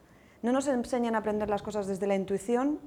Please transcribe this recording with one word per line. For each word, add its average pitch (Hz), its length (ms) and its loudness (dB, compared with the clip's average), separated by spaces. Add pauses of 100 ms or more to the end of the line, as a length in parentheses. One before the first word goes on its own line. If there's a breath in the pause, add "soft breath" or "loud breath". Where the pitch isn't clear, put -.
(420 soft breath)
No 233 100 2
nos 269 160 2
enseñan 240 460 0
a 220 40 2
aprender 208 300 0
las 202 140 0
cosas 208 240 -4
desde 196 200 -2
la 202 80 4
intuición, 240 720 0